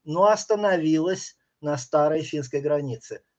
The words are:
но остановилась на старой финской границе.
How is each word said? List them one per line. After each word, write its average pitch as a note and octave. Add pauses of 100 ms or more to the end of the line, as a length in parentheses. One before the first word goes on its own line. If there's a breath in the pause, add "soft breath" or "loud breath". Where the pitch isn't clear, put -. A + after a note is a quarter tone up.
но E3+
остановилась F#3 (240)
на D3
старой D3+
финской D3
границе. C#3+ (140)